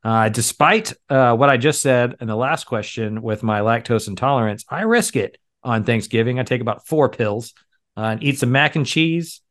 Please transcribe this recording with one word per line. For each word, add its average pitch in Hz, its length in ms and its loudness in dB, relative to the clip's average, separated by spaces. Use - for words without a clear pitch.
Uh, 110 240 4
despite, 151 640 2
uh, 131 260 4
what 135 140 4
I 135 80 4
just 143 240 0
said 123 400 2
in 117 80 -8
the 107 80 -4
last 135 280 -2
question 110 580 -6
with 110 200 -4
my 107 180 0
lactose 113 480 0
intolerance, 113 600 -2
I 156 140 -6
risk 220 340 0
it 98 220 -4
on 113 200 0
Thanksgiving. 117 540 0
I 127 60 -2
take 123 160 -2
about 110 260 -6
four 151 220 2
pills, 110 440 -4
uh, 110 60 -6
and 110 200 -4
eat 143 160 -2
some 123 140 0
mac 147 240 2
and 139 100 0
cheese 165 540 -2